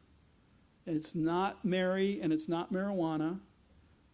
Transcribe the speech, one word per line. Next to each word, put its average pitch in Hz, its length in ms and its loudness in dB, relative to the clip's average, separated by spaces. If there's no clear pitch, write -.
It's 156 300 -2
not 175 500 0
Mary 185 560 2
and 160 100 0
it's 156 160 0
not 170 240 -2
marijuana. 180 680 0